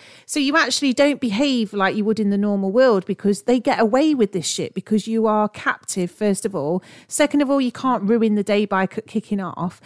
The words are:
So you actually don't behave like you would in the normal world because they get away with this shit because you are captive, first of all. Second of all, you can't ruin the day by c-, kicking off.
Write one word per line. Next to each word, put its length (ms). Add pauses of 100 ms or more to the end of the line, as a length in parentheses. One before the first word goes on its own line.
(260)
So 140
you 160
actually 360
don't 280
behave 520
like 220
you 100
would 140
in 120
the 60
normal 360
world 340
because 360
they 180
get 180
away 380
with 160
this 160
shit 260
because 320
you 220
are 200
captive, 640
first 340
of 120
all. 260 (240)
Second 360
of 80
all, 100
you 100
can't 320
ruin 320
the 80
day 220
by 280
c-, 140
kicking 340
off. 460